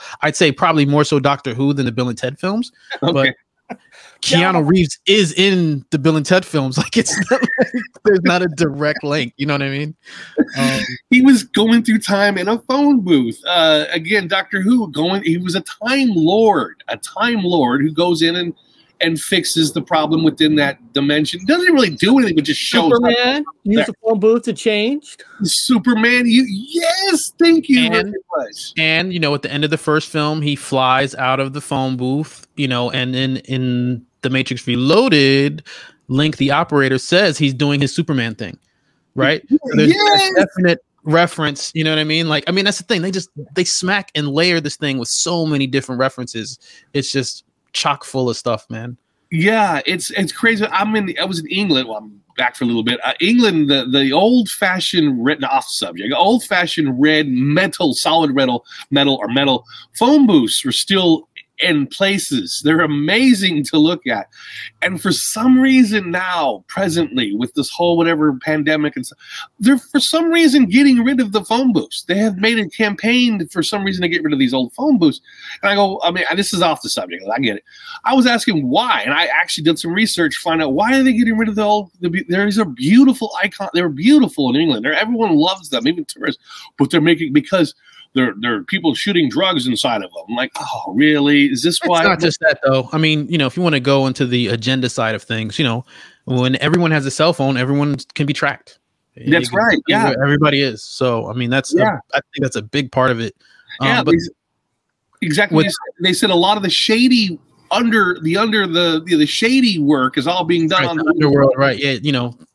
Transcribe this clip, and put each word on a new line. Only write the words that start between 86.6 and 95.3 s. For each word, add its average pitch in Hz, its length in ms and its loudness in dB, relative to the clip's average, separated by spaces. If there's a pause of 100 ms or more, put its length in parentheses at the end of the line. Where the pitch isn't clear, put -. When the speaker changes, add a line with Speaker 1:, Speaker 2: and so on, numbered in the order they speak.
Speaker 2:
But 135 120 2
they're 170 100 2
making, 160 320 2
because 151 420 0 (420)
there, 127 220 0
there 117 160 -4
are 104 120 -6
people 156 280 -2
shooting 170 340 0
drugs 160 380 -2
inside 117 380 -2
of 90 80 -16
them. 82 180 -14
I'm 113 60 -6
like, 127 240 -4
"Oh, - 340 -10
really? 143 520 4
Is 131 180 0
this 165 160 0
Speaker 1:
It's 339 80 -4
Speaker 2:
why?" 170 160 2
Speaker 1:
not 175 160 2
just 165 220 0
that, 156 220 0
though. 135 280 2
I 160 80 -2
mean, 156 280 0
you 170 120 -2
know, 139 80 2
if - 100 -6
you 180 60 -2
wanna 156 160 2
go 135 260 2
into 131 220 -2
the 123 220 0
agenda 123 380 -2
side 113 280 -2
of 101 80 -10
things, 110 340 -6